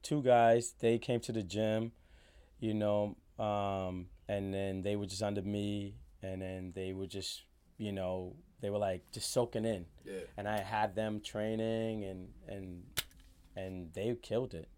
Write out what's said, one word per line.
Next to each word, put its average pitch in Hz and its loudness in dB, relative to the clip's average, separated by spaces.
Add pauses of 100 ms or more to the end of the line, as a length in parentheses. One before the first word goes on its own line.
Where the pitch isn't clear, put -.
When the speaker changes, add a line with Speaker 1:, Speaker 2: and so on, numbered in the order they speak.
Speaker 1:
two 147 0
guys. 120 8
They 117 6
came 120 2
to - -6
the 113 0
gym, 110 2 (680)
you 110 0
know, 104 2 (220)
um, 98 0 (220)
and 98 0
then 95 -2
they 101 0
were 101 0
just 95 -4
under 101 0
me, 101 -2 (260)
and 95 -6
then 92 -6
they 95 -4
were 95 -6
just, 95 -8 (340)
you 107 -4
know, 92 -4 (260)
they 101 -2
were, 101 0
like, 95 0
just - -6
soaking 117 2
in. 98 0 (200)
Speaker 2:
Yeah. 95 -8 (180)
Speaker 1:
And 104 -4
I 107 0
had 104 0
them 107 0
training, 110 -2
and, 92 -10 (180)
and, 92 -10 (720)
and 92 -8
they 110 -2
killed 127 -2
it. 82 -10